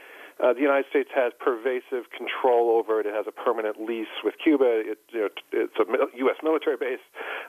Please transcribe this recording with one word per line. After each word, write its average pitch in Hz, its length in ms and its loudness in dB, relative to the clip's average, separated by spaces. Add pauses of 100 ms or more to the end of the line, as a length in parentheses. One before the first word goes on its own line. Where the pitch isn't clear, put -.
(400)
uh, 123 140 4
the 120 80 -6
United 139 280 2
States 139 240 0
has 123 260 2
pervasive 123 800 -2
control 117 540 2
over 110 280 2
it. 104 60 0
It 104 80 -4
has 104 140 -4
a 110 40 -6
permanent 110 480 -2
lease 110 280 -4 (160)
with 104 100 0 (100)
Cuba. 143 220 6
It, 110 320 0 (120)
you 117 100 -6
know, 101 100 0 (220)
it's - 260 -2
a 107 80 4
mil-, 123 300 0
U 127 160 0
S - 100 -4
military 151 360 0
base. 127 260 -6 (440)